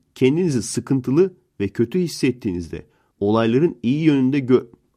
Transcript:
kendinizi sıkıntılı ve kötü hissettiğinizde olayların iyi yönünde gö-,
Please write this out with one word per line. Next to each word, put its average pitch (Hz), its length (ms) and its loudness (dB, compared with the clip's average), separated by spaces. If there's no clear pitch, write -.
kendinizi 139 480 0
sıkıntılı 135 680 0
ve 101 80 -2
kötü 117 320 -2
hissettiğinizde 123 880 -4
olayların 113 640 2
iyi 143 200 0
yönünde 143 360 2
gö-, 123 260 2